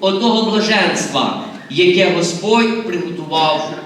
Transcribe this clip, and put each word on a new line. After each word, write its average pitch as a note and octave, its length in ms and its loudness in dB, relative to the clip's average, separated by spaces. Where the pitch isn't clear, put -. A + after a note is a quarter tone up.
отого A3 500 2
блаженства, F#3+ 960 0
яке F3+ 420 4
Господь A3 760 0
приготував D#3+ 880 -2